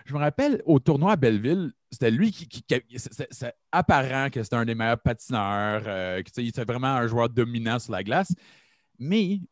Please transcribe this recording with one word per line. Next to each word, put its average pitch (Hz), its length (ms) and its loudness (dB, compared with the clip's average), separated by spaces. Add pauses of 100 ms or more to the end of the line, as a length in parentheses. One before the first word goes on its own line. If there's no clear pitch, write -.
Je 135 80 -12
me 147 60 -4
rappelle, 240 480 0
au 151 120 8
tournoi 160 340 4
à 196 40 4
Belleville, 131 560 0 (180)
c'était 113 200 0
lui 180 200 2
qui, - 160 -14
qui, - 160 -16
qui, 127 360 -4
c'est, - 140 -14
c'est, 135 180 -10
c'est 120 240 -10 (180)
apparent 139 560 2
que 127 140 -6
c'était 120 140 -4
un 117 100 2
des 117 80 -2
meilleurs 113 260 0
patineurs, 107 880 -2
euh, 92 320 -4
que, 92 100 -6
tu - 60 -20
sais, 123 100 -6
il 117 40 -4
était 117 160 -6
vraiment 127 240 -4
un 123 180 0
joueur 117 240 0
dominant 117 480 -2
sur 113 140 -8
la 95 120 -4
glace. 175 300 0 (640)
Mais, 190 420 -2 (120)